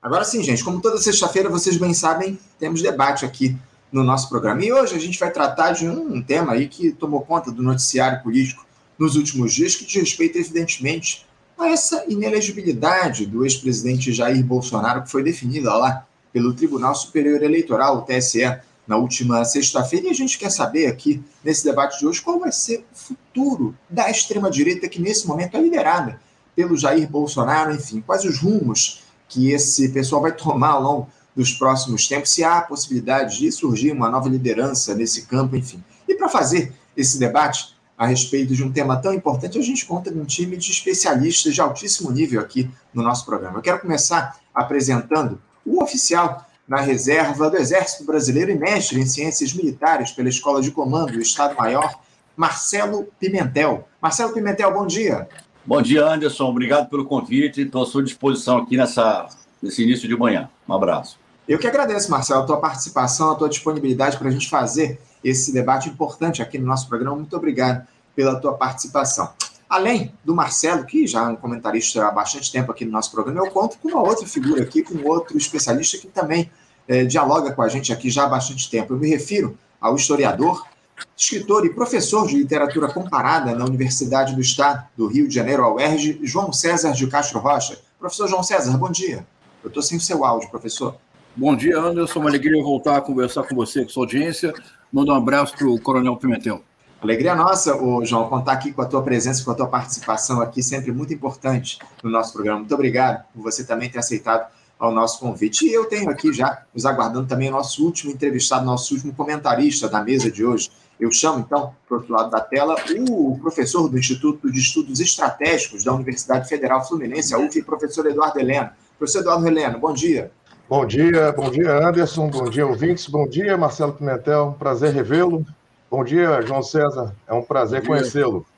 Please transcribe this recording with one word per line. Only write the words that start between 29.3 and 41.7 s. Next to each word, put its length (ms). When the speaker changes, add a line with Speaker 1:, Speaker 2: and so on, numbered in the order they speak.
Speaker 1:
esse 380
pessoal 340
vai 80
tomar 380
ao 120
longo 280
dos 180
próximos 540
tempos, 240
se 140
há 140
a 40
possibilidade 800
de 100
surgir 400
uma 180
nova 200
liderança 640
nesse 280
campo, 340
enfim. 260
E 80
pra 140
fazer 440
esse 220
debate 560
a 80
respeito 480
de 80
um 80
tema 280
tão 140
importante, 460
a 40
gente 220
conta 280
com 80
um 40
time 320
de 140
especialistas 840
de 40
altíssimo 520